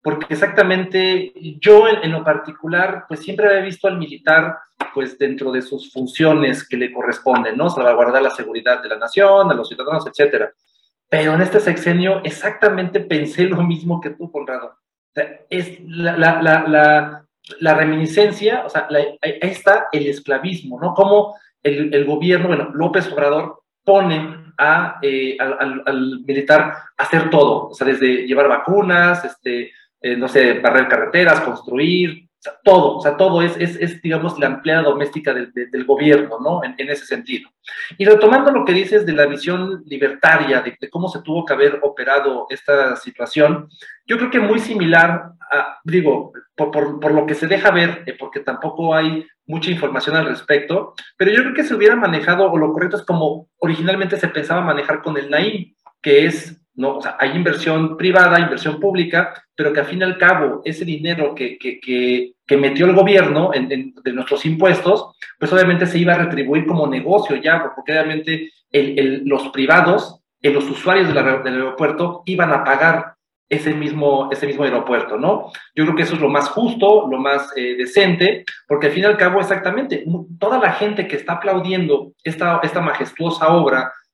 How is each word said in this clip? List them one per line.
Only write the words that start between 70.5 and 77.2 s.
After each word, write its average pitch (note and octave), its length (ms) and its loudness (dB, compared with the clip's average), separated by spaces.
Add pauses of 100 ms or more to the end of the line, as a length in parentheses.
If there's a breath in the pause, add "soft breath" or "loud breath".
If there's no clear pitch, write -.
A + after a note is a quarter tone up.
los C#3 180 -2
usuarios F3+ 380 0
del C#3+ 100 0
aer-, C3 240 0
del B2+ 140 -6
aeropuerto D#3 720 -4
iban F3 260 0
a C3 100 -2
pagar D#3 520 0 (340)
ese D3+ 240 -2
mismo, D3 580 0
ese C3+ 140 -4
mismo C#3 180 -2
aeropuerto, A#2+ 540 -2
¿no? E3+ 340 -2 (220 loud breath)
Yo D#3 100 0
creo D#3+ 120 0
que D#3+ 80 0
eso - 100 -4
es D#3+ 80 -4
lo C#3+ 80 2
más C#3+ 200 0
justo, G#3+ 600 2
lo C3 80 -4
más, C#3 380 -2